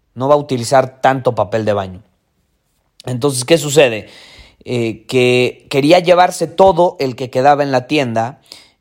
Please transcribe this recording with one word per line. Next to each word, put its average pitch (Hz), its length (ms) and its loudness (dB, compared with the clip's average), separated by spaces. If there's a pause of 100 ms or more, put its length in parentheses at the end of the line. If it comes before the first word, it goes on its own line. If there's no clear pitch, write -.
(140)
No 127 140 -4
va 147 60 4
a 147 40 4
utilizar 131 640 -2
tanto 135 320 0
papel 107 320 -4
de 104 80 0
baño. 95 280 -8 (1000)
Entonces, 127 400 -4
¿qué 165 140 2
sucede? 135 500 0 (560)
Eh, 117 420 -6
que 123 640 0
quería 143 300 4
llevarse 175 480 2
todo 180 520 2
el 131 160 -6
que 127 140 -10
quedaba 139 340 2
en 143 80 -4
la 127 160 -2
tienda 120 540 -4 (400)